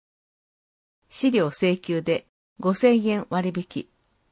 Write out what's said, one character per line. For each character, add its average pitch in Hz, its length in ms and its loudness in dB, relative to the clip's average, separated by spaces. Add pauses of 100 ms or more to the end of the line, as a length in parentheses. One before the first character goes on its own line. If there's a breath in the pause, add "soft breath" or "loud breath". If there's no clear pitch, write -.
(1080)
資 - 240 -2
料 196 160 2
請 180 300 0
求 170 240 -4
で 165 240 -2 (340)
五 185 140 0
千 233 340 4
円 208 220 -2
割 180 260 -2
引。 - 320 -10 (440)